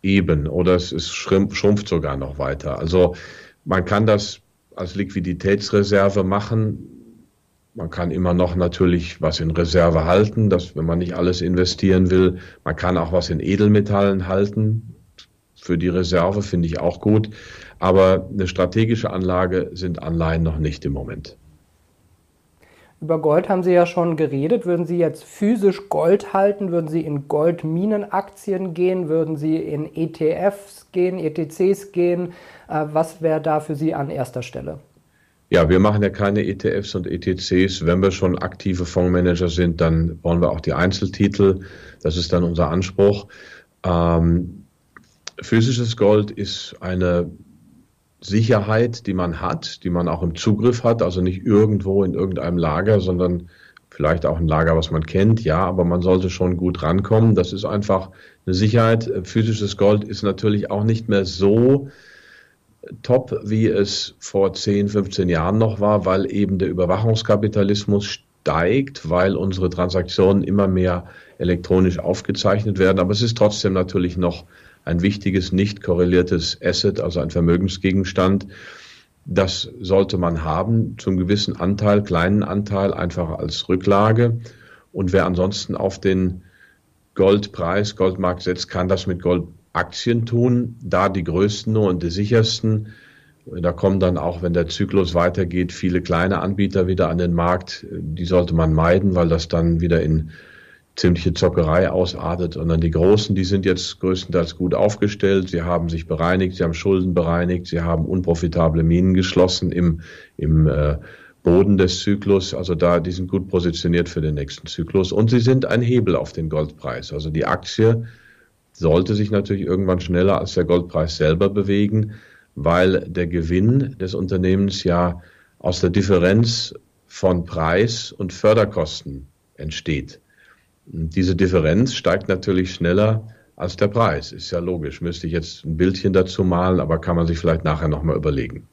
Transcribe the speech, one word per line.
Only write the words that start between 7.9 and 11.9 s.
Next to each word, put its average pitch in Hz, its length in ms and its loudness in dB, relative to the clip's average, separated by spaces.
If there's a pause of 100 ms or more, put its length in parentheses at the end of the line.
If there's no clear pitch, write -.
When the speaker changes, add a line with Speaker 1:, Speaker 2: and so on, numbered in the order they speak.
Speaker 1:
kann 87 180 -4
immer 90 240 0
noch 87 220 0
natürlich 87 680 0
was 78 180 -2
in 80 120 -2
Reserve 82 540 2
halten, 104 440 2
dass, 87 260 -2
wenn 80 120 -4
man 85 100 0
nicht 87 160 -4
alles 90 280 0
investieren 90 680 2